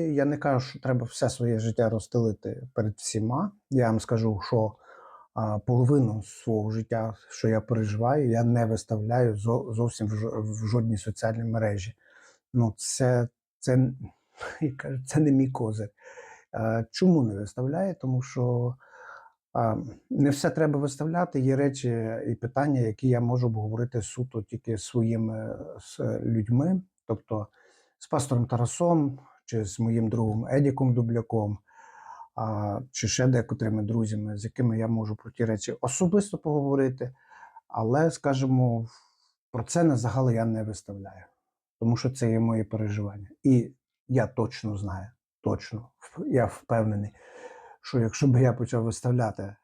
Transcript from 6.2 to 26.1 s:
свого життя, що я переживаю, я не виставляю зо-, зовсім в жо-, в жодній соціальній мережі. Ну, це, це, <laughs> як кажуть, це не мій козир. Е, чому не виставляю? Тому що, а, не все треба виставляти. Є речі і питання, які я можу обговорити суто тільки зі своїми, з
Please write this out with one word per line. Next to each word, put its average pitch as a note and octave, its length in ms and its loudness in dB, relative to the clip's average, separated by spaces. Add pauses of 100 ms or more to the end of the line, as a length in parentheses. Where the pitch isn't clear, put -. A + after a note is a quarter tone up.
свого A2 480 -4
життя, A2 440 -4 (160)
що - 180 0
я A2 120 4
переживаю, A#2 720 0
я A2+ 140 2
не A#2+ 220 4
виставляю A2 680 0
зо-, A2+ 360 -2
зовсім A2+ 340 -2
в G#2 40 -2
жо-, A2 320 -4
в G#2+ 240 -6
жодній A2+ 320 0
соціальній A2+ 460 -4
мережі. A2 500 -2 (600)
Ну, A#2 220 4
це, B2 520 2 (300)
це, C3 340 4 (340)
<laughs> - 340 -14
як C3+ 160 -2
кажуть, C3+ 320 -8
це D#3 120 2
не D3 120 6
мій C3 180 4
козир. A2 380 -4 (640)
Е, A2+ 360 0
чому F3+ 320 4
не A2 120 0
виставляю? C3+ 640 -4
Тому B2+ 220 -2
що, B2 520 -2 (800)
а, A#2 240 0 (340)
не C#3+ 200 4
все D#3 200 0
треба D3+ 300 2
виставляти. D3+ 600 -2
Є C3 160 4
речі A#2+ 680 0
і A#2 80 -2
питання, C3+ 460 0
які A2+ 280 0
я B2 120 4
можу B2 260 2
обговорити A2+ 560 -2
суто A#2+ 400 -6
тільки A2+ 340 -6
зі - 80 -12
своїми, A2 720 -2 (220)
з - 200 -14 (200)